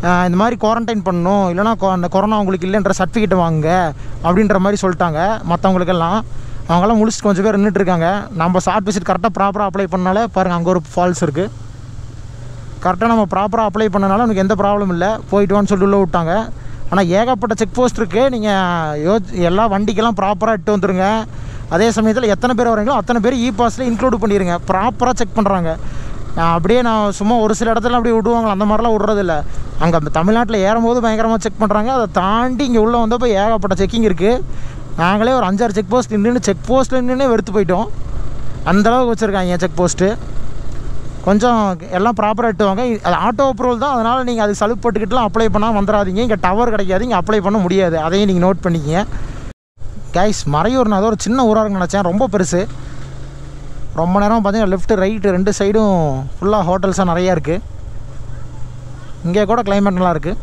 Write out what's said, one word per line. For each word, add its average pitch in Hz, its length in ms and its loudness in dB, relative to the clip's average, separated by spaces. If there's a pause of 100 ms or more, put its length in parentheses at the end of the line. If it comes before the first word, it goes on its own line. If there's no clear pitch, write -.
அஹ், 180 220 2
இந்த 180 120 2
மாதிரி 220 300 2
quarantine 220 380 0
பண்ணணும், 185 460 2
இல்லைன்னா 202 280 0
கொ-, 196 120 2
அந்த 180 160 0
corona 208 320 2
உங்களுக்கு 190 280 -2
இல்லைன்ற 196 300 0
certificate 185 460 2
வாங்குங்க 160 480 0 (320)
அப்படின்ற 196 340 2
மாதிரி 196 300 0
சொல்லிட்டாங்க 180 520 0 (100)
மத்தவங்களுக்கெல்லாம். 180 720 0 (480)
அவங்கெல்லாம் 202 320 4
முடிச்சுட்டு 220 200 0
கொஞ்சம் 196 220 2
பேர் 208 160 2
நின்னுட்டு 202 160 2
இருக்காங்க. 190 560 0
நம்ம 180 280 0
short 190 300 0
visit 185 200 -4
கரெக்டா 175 160 0 (140)
ப்ராப்பரா 202 340 0
apply 196 180 -2
பண்ணனால 190 420 0
பாருங்க, 185 240 0
அங்க 170 120 0
ஒரு 185 120 2 (140)
ஃபால்ஸ் 175 260 0
இருக்கு. 170 300 -2 (1300)
கரெக்டா 180 220 0
நம்ம 226 260 2
ப்ராப்பரா 208 420 0
apply 214 200 0
பண்ணனால 196 300 2
நமக்கு 220 120 2
எந்த 190 200 2
problem 202 320 2
இல்ல. 185 320 0 (100)
போயிட்டு 202 320 4
வான்னு 202 40 2
சொல்லி 190 200 2
உள்ள 202 120 4
விட்டாங்க. 170 520 0 (400)
ஆனா 196 120 2
ஏகப்பட்ட 208 540 2
check 214 180 -4
post 247 240 0
இருக்கு. 226 320 0
நீங்க 214 200 -2 (460)
யோ-, 180 360 0
எல்லா 185 400 2
வண்டிக்கெல்லாம் 214 440 0
ப்ராப்பரா 202 340 0
இட்டு 208 280 0
வந்துருங்க. 196 480 0 (440)
அதே 196 200 4
சமயத்துல 220 320 2
எத்தனை 240 340 0
பேர் 240 120 2
வர்றீங்களோ 220 240 0
அத்தனை 240 300 0
பேர் 240 320 0
இ 190 60 -6
பாஸ்ல 240 220 0
இன்க்ளூட் 240 400 0
பண்ணிருங்க. 190 360 0 (100)
ப்ராப்பரா 208 480 0
check 220 200 -2
பண்றாங்க. 185 420 0 (580)
நான் 165 180 2
அப்படியே, 196 280 2
நான் 220 300 0
சும்மா 214 240 0
ஒரு 214 200 2
சில 233 180 0
இடத்துல 233 180 0
அப்படியே 233 280 2
விடுவாங்களா, 226 300 0
அந்த 202 160 0
மாதிரிலாம் 214 300 2
விடுறதில்ல. 202 480 0 (360)
அங்க 165 180 2
அந்த 147 140 0
தமிழ்நாட்டுல 220 460 2
ஏறும்போது 226 440 2
பயங்கரமா 226 380 2
check 214 200 -6
பண்றாங்க. 214 340 0
அதை 247 180 0
தாண்டி 226 540 0
இங்க 240 160 2
உள்ள 233 260 2
வந்தப்போ 240 180 0
ஏகப்பட்ட 196 600 2
checking 226 160 -2
இருக்கு. 202 420 2 (540)
நாங்களே 208 340 2
ஒரு 226 200 2
அஞ்சாறு 226 180 0
check 185 200 -2
post 247 240 0
நின்னு, 226 280 2
check - 260 -2
போஸ்ட்ல 262 260 2
நின்னே 254 360 0
வெறுத்து 220 220 0
போயிட்டோம். 190 360 0 (760)
அந்த 202 280 4
அளவுக்கு 240 360 2
வச்சிருக்காங்க 180 320 0
check 160 160 -2
post. 180 280 0 (1200)
கொஞ்சம் 208 560 2 (120)
எல்லாம் 196 300 0
ப்ராப்பரா 214 320 0
இட்டுவாங்க. 208 480 0
அது 175 140 0
auto 220 340 0
approval 247 280 -2
தான், 269 160 -2
அதனால 247 300 0
நீங்க 240 180 -2
அது 208 140 0
சலுப்பு 220 360 0
பட்டுக்கிட்டுலாம் 220 400 0
apply 226 140 2
பண்ணா 214 260 2
வந்துடாதீங்க. 202 440 0
இங்க 226 260 0
tower 190 280 2
கிடைக்காது, 202 340 0
இங்க 240 140 0
apply 208 240 0
பண்ண 202 160 0
முடியாது. 185 420 2
அதையும் 190 300 0
நீங்க 180 160 2
note 190 200 0
பண்ணிக்கங்க. 165 400 0 (1080)
Guys, 196 320 2
மறையூர் 214 420 2
நான் 202 120 2
ஏதோ 202 60 2
ஒரு 226 120 2
சின்ன 254 280 0
ஊரா 220 40 4
இருக்குன்னு 208 340 0
நினைச்சேன். 196 180 0
ரொம்ப 196 300 0
பெருசு. 175 360 0 (1300)
ரொம்ப 175 240 0
நேரம் 214 240 0
பார்த்தீங்கன்னா 202 300 0
left, 196 200 0
right 196 300 -2
ரெண்டு 190 360 0
சைடும் 190 640 0 (160)
ஃபுல்லா 208 200 0 (100)
ஹோட்டல்ஸா 190 420 0
நிறையா 180 200 0
இருக்கு. 156 300 -2 (1600)
இங்கே 185 180 2
கூட 226 180 0
climate 202 380 2
நல்லா 180 100 4
இருக்கு. 160 340 -2